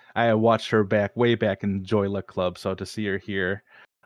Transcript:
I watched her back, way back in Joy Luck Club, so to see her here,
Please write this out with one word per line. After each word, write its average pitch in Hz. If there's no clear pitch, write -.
I 117
watched 110
her 110
back, 101
way 120
back 101
in 98
Joy 98
Luck 98
Club, 90
so 98
to 95
see 107
her 98
here, 98